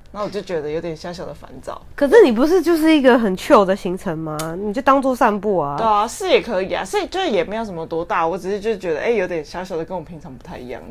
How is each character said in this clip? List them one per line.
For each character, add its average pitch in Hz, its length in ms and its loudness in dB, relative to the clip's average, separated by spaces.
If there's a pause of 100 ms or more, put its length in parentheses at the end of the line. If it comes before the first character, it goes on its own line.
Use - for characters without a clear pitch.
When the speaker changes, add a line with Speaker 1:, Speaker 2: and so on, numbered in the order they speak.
(100)
Speaker 1:
那 202 120 -8
我 196 60 -4
就 202 120 -8
觉 180 200 -6
得 147 100 -6
有 156 100 -4
点 165 160 -8
小 175 160 -12
小 170 140 -12
的 147 80 -12
烦 - 140 -18 (140)
躁。 - 180 -12 (140)
Speaker 2:
可 285 140 2
是 427 160 10
你 262 80 6
不 233 140 2
是 339 160 4
就 339 140 2
是 320 160 4
一 302 100 4
个 254 160 8
很 202 180 0
chill 208 280 6
的 190 120 2
行 185 220 -6
程 170 200 -6
吗？ 156 180 -8 (220)
你 208 140 -4
就 247 100 -4
当 277 200 4
作 262 120 0
散 220 240 2
步 196 200 0
啊。 143 180 -2
Speaker 1:
对 220 100 0
啊， 214 220 2
是 370 200 -6
也 254 120 4
可 202 200 -4
以 190 120 -4
啊， - 120 -4
是， 381 220 -4
就 370 180 -6
也 208 200 0
没 202 120 -6
有 226 80 -4
什 208 80 -10
么 165 140 -8
多 165 180 -4
大， 170 220 0
我 180 120 -2
只 180 120 -8
是 208 80 -4
就 214 180 -2
觉 180 180 -4
得， 143 60 -4
哎， 214 100 0
有 196 180 0
点 165 160 -4
小 180 180 -10
小 185 140 -8
的 160 80 -6
跟 190 120 -10
我 170 60 -8
平 156 180 -16
常 143 120 -16
不 123 100 -18
太 170 160 -16
一 123 100 -14
样 113 220 -12